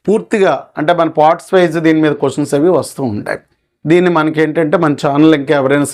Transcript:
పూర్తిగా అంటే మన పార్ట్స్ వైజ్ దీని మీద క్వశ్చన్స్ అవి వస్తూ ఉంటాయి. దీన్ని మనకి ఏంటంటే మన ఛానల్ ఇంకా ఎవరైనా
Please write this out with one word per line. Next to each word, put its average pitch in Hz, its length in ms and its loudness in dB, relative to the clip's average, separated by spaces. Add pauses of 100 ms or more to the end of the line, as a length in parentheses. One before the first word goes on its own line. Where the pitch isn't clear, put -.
పూర్తిగా 190 460 0 (260)
అంటే 151 220 0
మన 220 80 0 (120)
పార్ట్స్ 160 340 0
వైజ్ 170 320 2
దీని 160 180 2
మీద 147 180 0
క్వశ్చన్స్ 139 360 -2
అవి 170 220 2
వస్తూ - 220 -8 (120)
ఉంటాయి. 101 260 -8 (500)
దీన్ని 175 260 2
మనకి 156 260 -2
ఏంటంటే 151 400 -2
మన 147 100 0 (120)
ఛానల్ 156 340 4
ఇంకా 139 220 -2
ఎవరైనా 139 340 0